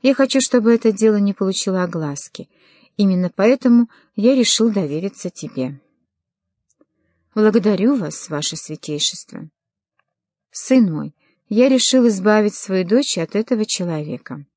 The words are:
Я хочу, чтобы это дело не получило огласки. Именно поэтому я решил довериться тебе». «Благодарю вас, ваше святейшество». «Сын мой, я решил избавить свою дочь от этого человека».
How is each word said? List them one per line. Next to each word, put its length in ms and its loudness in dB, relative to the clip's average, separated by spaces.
Я 120 4
хочу, 280 2
чтобы 320 2
это 180 2
дело 260 2
не 160 0
получило 500 -2
огласки. 680 -8
Именно 380 0
поэтому 540 4
я 200 4
решил 360 2
довериться 580 -6
тебе». 500 -10
«Благодарю 600 2
вас, 340 -6
ваше 260 -6
святейшество». 920 -8
«Сын 420 2
мой, 220 -8
я 200 4
решил 380 2
избавить 480 0
свою 300 -4
дочь 320 0
от 180 -6
этого 300 -2
человека». 800 -8